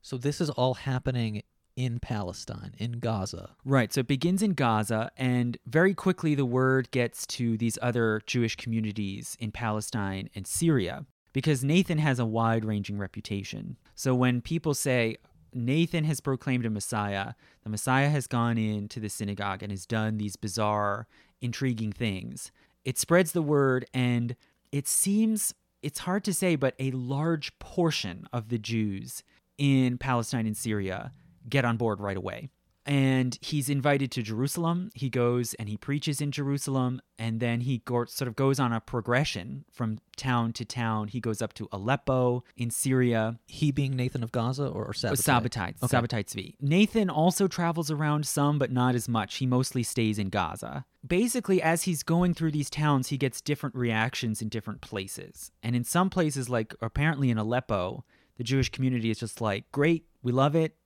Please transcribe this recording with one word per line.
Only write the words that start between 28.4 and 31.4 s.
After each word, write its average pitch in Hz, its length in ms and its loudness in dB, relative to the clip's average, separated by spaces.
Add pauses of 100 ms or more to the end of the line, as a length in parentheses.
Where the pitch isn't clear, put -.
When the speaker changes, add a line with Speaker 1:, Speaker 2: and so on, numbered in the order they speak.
Speaker 2:
the 117 100 -2
Jews 107 640 -4 (340)
in 131 420 4
Palestine 120 480 0
and 107 100 -2
Syria 101 560 -4 (360)